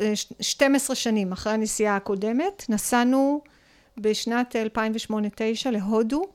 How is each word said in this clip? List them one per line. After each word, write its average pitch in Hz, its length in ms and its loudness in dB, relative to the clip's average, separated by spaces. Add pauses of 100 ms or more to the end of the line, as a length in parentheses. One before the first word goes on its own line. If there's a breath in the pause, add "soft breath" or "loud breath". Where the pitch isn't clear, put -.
אה, 214 160 0
ש-, - 240 -8
שתים 277 340 2
עשרה 262 220 0
שנים 208 360 0
אחרי 214 200 -4
הנסיעה 214 440 0
הקודמת, 220 720 -2
נסענו 254 720 2 (580 soft breath)
בשנת 226 580 -2
אלפיים 220 380 -2
ושמונה 214 400 -2
תשע 226 360 -2
להודו 220 520 0 (120)